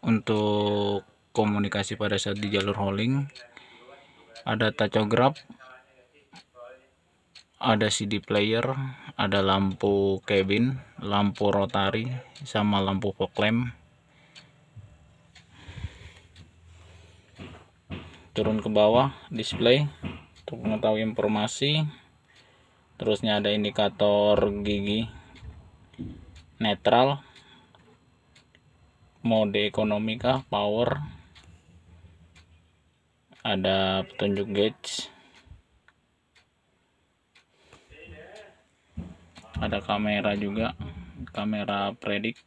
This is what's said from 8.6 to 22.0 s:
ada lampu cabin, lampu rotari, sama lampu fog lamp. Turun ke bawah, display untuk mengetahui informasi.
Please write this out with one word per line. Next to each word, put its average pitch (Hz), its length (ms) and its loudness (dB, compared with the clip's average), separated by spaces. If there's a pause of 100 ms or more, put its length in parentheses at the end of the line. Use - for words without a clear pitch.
ada 101 240 0
lampu 98 880 2
cabin, 104 560 2 (160)
lampu 101 480 0
rotari, 101 640 0 (320)
sama 104 400 0
lampu 98 320 -2
fog - 240 -4
lamp. 117 320 0 (4000)
Turun 110 240 0
ke 107 80 -6
bawah, 110 480 4 (160)
display 123 560 2 (560)
untuk - 160 -12
mengetahui 110 480 0
informasi. 110 800 0 (1120)